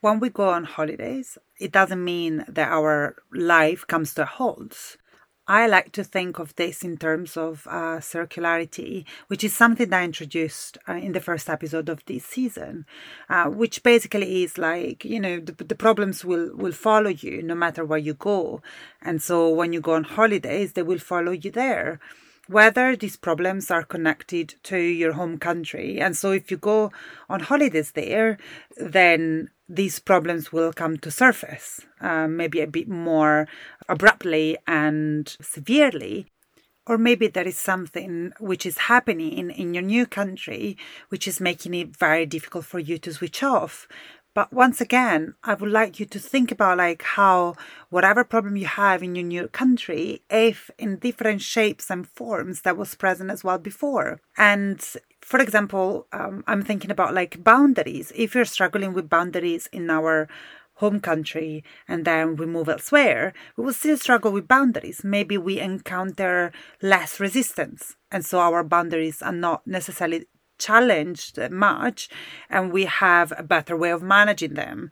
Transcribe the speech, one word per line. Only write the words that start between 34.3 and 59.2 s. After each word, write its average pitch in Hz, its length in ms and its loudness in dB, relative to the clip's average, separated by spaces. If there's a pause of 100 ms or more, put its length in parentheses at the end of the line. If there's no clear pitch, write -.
and 151 760 -2
severely. 160 840 0 (580)
Or 233 120 0
maybe 226 300 4
there 180 200 -2
is 180 100 -8
something 175 840 -6
which 190 260 -6
is 170 120 -6
happening 190 540 0
in, 175 180 -6
in 175 240 -6
your 175 80 -4
new 220 240 0
country, 196 720 -8 (300)
which - 220 -8
is 175 100 -6
making 180 360 -4
it 170 200 -8
very 165 300 2
difficult 156 400 -10
for - 120 -10
you 160 220 -6
to 170 140 -12
switch - 280 -8
off. 262 460 -2 (480)
But - 160 0
once 247 300 4
again, 220 600 0
I 226 100 -2
would 208 180 -2
like 220 280 0
you 208 80 -6
to - 120 -14
think 262 320 0
about, 185 280 4
like, 170 240 0
how 180 520 4 (340)
whatever 196 340 4
problem 202 340 -2
you 190 80 -4
have 190 360 2
in 180 140 -6
your 175 100 -4
new 175 220 -6
country, - 840 0
if 220 480 2
in 196 200 -6
different 220 440 -2
shapes - 480 0
and 185 180 -6
forms 196 540 -8
that 180 140 0
was 190 200 -8
present 185 340 -2
as 202 140 -8
well 185 160 0
before. 202 600 -4 (140)
And 202 480 2 (380)
for - 180 0
example, 202 720 0
um, 196 360 -8
I'm 202 160 0
thinking 202 260 -6
about, 185 240 0
like, 175 300 -4
boundaries. 240 720 6
If 226 180 -2
you're 247 100 4
struggling 190 500 -2
with 175 140 -4
boundaries 170 640 0